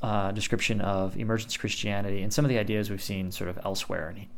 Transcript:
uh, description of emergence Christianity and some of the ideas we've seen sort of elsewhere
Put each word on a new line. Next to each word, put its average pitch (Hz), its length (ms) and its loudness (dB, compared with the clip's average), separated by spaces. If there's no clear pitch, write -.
uh, 104 300 2
description 107 480 0
of 95 360 0
emergence 110 400 -2
Christianity 101 680 0
and 101 100 2
some 147 120 4
of 143 40 6
the 123 100 4
ideas 104 320 0
we've 95 120 -4
seen 95 280 -2
sort 92 180 -4
of 90 160 -6
elsewhere 92 500 -2